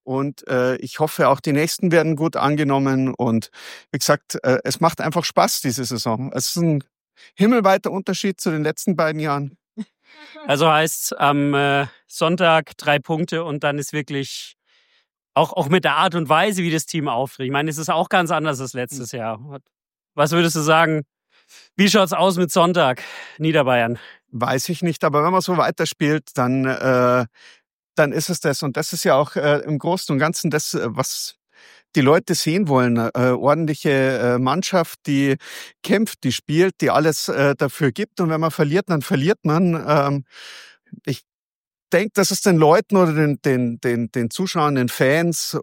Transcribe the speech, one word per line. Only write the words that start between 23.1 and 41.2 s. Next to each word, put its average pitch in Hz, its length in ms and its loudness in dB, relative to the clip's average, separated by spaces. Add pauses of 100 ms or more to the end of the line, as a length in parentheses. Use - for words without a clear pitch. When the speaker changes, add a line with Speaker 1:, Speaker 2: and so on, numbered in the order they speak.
Speaker 2:
Niederbayern? 127 600 0 (320)
Speaker 1:
Weiß 127 380 -2
ich 170 120 -6
nicht, 170 220 -4
aber 147 220 2
wenn 180 80 0
man 185 80 2
so 180 160 -2
weiterspielt, 151 800 -2
dann, 131 280 0
äh, 123 600 2 (720)
dann 147 180 2
ist 156 160 -4
es 175 100 -4
das. 147 240 -2
Und 139 140 -4
das 156 160 -6
ist 170 100 -8
ja 160 120 4
auch, 143 200 0
äh, 147 300 2
im 151 120 -2
Großen 170 360 -4
und 135 60 0
Ganzen 160 320 -2
das, 151 220 -4
äh, 147 140 -2
was - 480 -6 (640)
die 147 40 4
Leute 151 320 4
sehen 160 360 0
wollen. 123 260 4
Äh, 123 360 0
ordentliche, 151 580 0
äh, 127 500 2
Mannschaft, 160 640 -2
die 139 300 2 (480)
kämpft, - 400 -2
die 170 80 0
spielt, 170 480 0
die 127 120 0
alles, 151 360 0
äh, 139 300 2
dafür 139 340 -2
gibt. 196 300 -6
Und 165 80 0
wenn 160 100 0
man 160 120 0
verliert, 156 360 0
dann 160 140 0
verliert 180 420 0
man. 165 420 2
Ähm, 143 400 0 (800)
ich - 180 -6 (720)